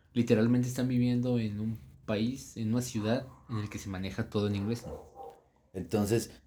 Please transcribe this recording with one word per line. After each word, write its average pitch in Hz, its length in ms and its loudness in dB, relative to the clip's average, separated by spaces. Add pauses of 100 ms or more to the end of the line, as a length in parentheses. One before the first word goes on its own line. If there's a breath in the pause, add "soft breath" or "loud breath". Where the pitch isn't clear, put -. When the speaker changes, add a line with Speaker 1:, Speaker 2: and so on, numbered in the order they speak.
(120)
Speaker 1:
literalmente 120 560 4
están 127 200 -2
viviendo 123 500 2
en 104 220 -2
un 110 180 -4 (280)
país, 113 500 -2
en 113 160 -2
una 123 100 2
ciudad 113 440 0 (220)
en 110 100 -4
el 104 120 -4
que 101 80 -10
se - 100 -10
maneja 95 420 -4
todo 104 180 0
en 101 80 0
inglés, 107 300 -2
¿no? - 160 -12 (720)
Speaker 2:
Entonces, 104 580 0 (160 loud breath)